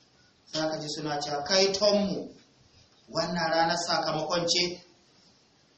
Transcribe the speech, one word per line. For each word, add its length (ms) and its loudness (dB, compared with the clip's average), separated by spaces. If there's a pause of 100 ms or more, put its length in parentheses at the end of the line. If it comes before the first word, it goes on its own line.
(480)
Za 200 -2
ka 100 -4
ji 100 -10
suna 320 -4
cewa, 240 -4
"Kai 280 4
tonmu, 560 2 (800)
wannan 420 -2
ranar 260 2
sakamakon 720 -2
ce, 320 0 (960)